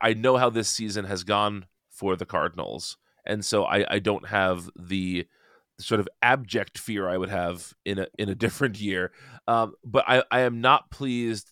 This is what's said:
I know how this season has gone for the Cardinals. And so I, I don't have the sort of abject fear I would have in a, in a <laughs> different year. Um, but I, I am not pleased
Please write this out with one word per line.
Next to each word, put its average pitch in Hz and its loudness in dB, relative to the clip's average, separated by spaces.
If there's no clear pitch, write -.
I 113 4
know 123 4
how 123 4
this 113 0
season 104 -4
has 92 -6
gone 101 0
for 95 -2
the 87 -6
Cardinals. 78 -4
And 104 -4
so 104 2
I, - 0
I 101 2
don't 101 -2
have 92 0
the 90 -4
sort 110 0
of 95 -2
abject 120 0
fear 98 -4
I 90 0
would 92 -2
have 90 -4
in 98 -4
a, 95 -4
in 104 -2
a 98 0
<laughs> - -
different 110 -2
year. 92 -2
Um, 113 2
but 127 2
I, 127 6
I 123 4
am 120 2
not 131 4
pleased 120 -4